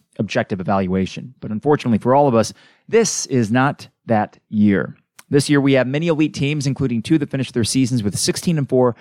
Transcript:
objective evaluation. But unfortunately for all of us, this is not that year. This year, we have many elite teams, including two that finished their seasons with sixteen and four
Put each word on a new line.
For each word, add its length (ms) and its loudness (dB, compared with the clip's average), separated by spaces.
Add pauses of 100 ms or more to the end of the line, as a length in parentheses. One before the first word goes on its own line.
(180)
objective 420 -4
evaluation. 800 -4
But 120 -10
unfortunately 480 0
for 160 2
all 120 4
of 60 0
us, 180 2 (380)
this 380 0
is 240 0
not 380 0 (180)
that 320 -2 (100)
year. 480 2 (320)
This 180 2
year, 140 4
we 120 4
have 120 4
many 220 -2
elite 260 0
teams, 320 -2
including 380 -2
two 160 2
that 100 -6
finished 240 -4
their 100 0
seasons 380 0
with 160 -2
sixteen 400 -2
and 100 -2
four 340 2